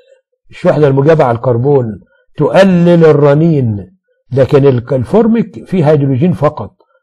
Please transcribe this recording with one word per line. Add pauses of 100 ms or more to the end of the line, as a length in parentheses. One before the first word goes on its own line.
(500)
الشحنه
الموجبه
على
الكربون، (500)
تقلل
الرنين، (360)
لكن
ال-،
الفورميك
فيه
هيدروجين
فقط، (280)